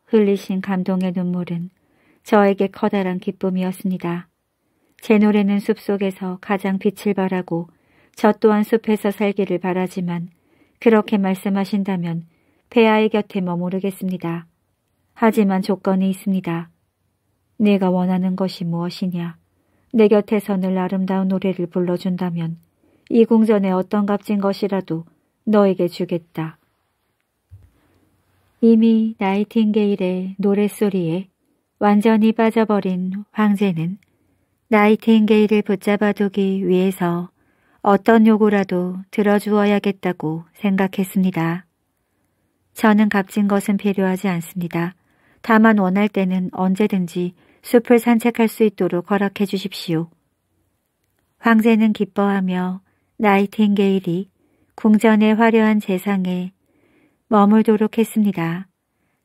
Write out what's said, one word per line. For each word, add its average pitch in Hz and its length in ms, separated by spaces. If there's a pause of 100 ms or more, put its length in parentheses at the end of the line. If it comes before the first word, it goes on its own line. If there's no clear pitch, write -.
흘리신 202 560
감동의 185 560
눈물은 180 540 (520)
저에게 196 460
커다란 196 500
기쁨이었습니다. 185 1080 (720)
제 220 180
노래는 208 400
숲속에서 196 840
가장 190 380
빛을 202 360
발하고 185 540 (460)
저 208 180
또한 214 300
숲에서 220 480
살기를 196 480
바라지만 180 720 (500)
그렇게 214 400
말씀하신다면 190 1080 (440)
폐하의 220 400
곁에 208 300
머무르겠습니다. 180 1080 (680)
하지만 208 480
조건이 190 480
있습니다. 185 600 (880)
"네가 196 320
원하는 185 440
것이 185 300
무엇이냐? 170 720 (560)
내 214 160
곁에서 208 480
늘 185 200
아름다운 190 520
노래를 185 380
불러준다면 175 920 (520)
이 226 140
궁전의 214 480
어떤 190 340
값진 208 340
것이라도 190 640 (400)
너에게 196 420
주겠다." 170 720 (2000)
이미 226 580
나이팅게일의 202 1200
노랫소리에 196 920 (500)
완전히 214 540
빠져버린 202 800 (180)
황제는 196 680 (720)
나이팅게일을 214 920
붙잡아두기 202 1040
위해서 180 640 (500)
어떤 220 460
요구라도 196 680 (160)
들어주어야겠다고 202 1300 (100)
생각했습니다. 185 1120 (1080)
"저는 214 340
값진 202 380
것은 202 300
필요하지 190 520
않습니다. 170 640 (460)
다만 220 380
원할 196 300
때는 185 440
언제든지 185 840 (280)
숲을 233 380
산책할 233 480
수 - 160
있도록 180 460
허락해 202 360
주십시오." 180 640 (1300)
황제는 220 540
기뻐하며 190 880 (380)
나이팅게일이 196 1120 (460)
궁전의 214 640
화려한 220 440
재상에 185 720 (760)
머물도록 214 720
했습니다. 190 680 (580)